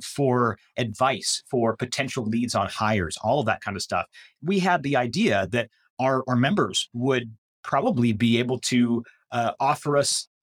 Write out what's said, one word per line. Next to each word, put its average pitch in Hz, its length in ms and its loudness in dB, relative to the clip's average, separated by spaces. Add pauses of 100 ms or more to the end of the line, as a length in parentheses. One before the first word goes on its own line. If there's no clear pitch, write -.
for 123 540 0 (180)
advice, 123 720 -2
for 113 280 0
potential 123 480 -4
leads 113 280 -2
on 101 140 0
hires, 104 560 -2
all 123 160 0
of 127 60 -2
that 107 160 -2
kind 98 160 -8
of 87 40 -6
stuff. - 260 -4 (360)
We 190 160 0
had 180 240 2
the 139 140 0
idea 123 540 2
that 117 180 -2 (300)
our, 131 280 0
our 127 80 0
members 131 560 0
would 120 420 -2 (300)
probably 139 480 2
be 113 280 4
able 127 200 0
to, 120 460 2 (260)
uh, 120 300 -2
offer 143 340 0
us - 320 0 (160)